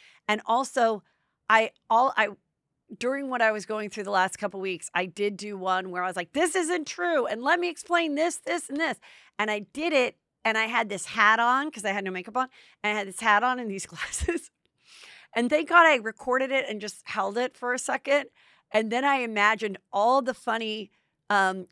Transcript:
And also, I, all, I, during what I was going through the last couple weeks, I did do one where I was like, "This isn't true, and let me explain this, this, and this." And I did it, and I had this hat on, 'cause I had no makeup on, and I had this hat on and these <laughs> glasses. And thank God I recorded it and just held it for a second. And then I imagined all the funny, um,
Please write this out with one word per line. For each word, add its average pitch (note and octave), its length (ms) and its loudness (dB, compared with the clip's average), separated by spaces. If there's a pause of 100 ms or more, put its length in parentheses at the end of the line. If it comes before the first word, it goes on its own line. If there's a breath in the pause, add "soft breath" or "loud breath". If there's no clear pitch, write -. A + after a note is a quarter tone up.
(280 soft breath)
And G#3+ 180 0
also, A#3 560 0 (460)
I, A3 240 4 (180)
all, B3 260 4
I, G#3+ 120 2 (680)
during C4+ 320 -4
what B3 140 -2
I A3 80 6
was G#3+ 160 -4
going G#3+ 240 -6
through G#3 140 -10
the G3+ 80 -4
last F#3+ 260 2
couple G3 220 -6
weeks, F#3+ 340 -6
I F3+ 120 0
did G3+ 300 -4
do G3+ 220 -10
one F#3 320 -2
where F3+ 140 -4
I - 20 -2
was F#3 80 -6
like, F3 180 -8
"This D#4+ 220 2
isn't F4 320 -2
true, E4+ 400 -2
and A3+ 160 -6
let D#4 160 2
me F4 100 -2
explain E4+ 460 -2
this, E4 220 0
this, E4+ 320 -6
and C#4 100 -8
this." D#4 220 -4 (360 soft breath)
And G#3+ 140 -2
I G#3+ 100 -4 (120)
did D#4 200 -2
it, B3+ 240 2 (280)
and A3+ 120 0
I A3 100 0
had A3+ 220 -2
this G3 180 -8
hat A3 340 4
on, C4 320 2
'cause G3+ 120 -12
I G#3 60 0
had G3 140 -4
no F#3+ 80 -4
makeup F#3 240 -10
on, B3+ 120 -2 (360 soft breath)
and G#3 100 0
I G#3+ 60 -2
had G3+ 80 -6
this F#3 100 -14
hat G#3+ 240 6
on B3 160 0
and A#3+ 100 -6
these G3 180 -6
<laughs> - 60 -20
glasses. - 600 -6 (840 loud breath)
And A#3+ 160 0
thank D4+ 180 2
God E4+ 160 8
I D#4 120 8
recorded B3 540 -2
it C4+ 160 0
and G#3 140 -6
just G#3 240 -12
held G3+ 320 -4
it B3 220 -4
for B3 160 -4
a B3+ 40 -4
second. C#4 520 -2 (400 soft breath)
And A3 200 0
then A#3+ 140 0
I C#4 120 4
imagined G#3+ 600 2 (160)
all A#3+ 300 4
the B3 100 -2
funny, A3 580 -6 (380)
um, F#3+ 440 2